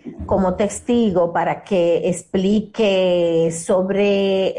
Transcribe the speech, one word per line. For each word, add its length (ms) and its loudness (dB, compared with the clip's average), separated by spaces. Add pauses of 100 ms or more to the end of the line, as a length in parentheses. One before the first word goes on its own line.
(260)
como 300 0
testigo 760 0
para 320 -2
que 460 0
explique 1400 0
sobre 1080 0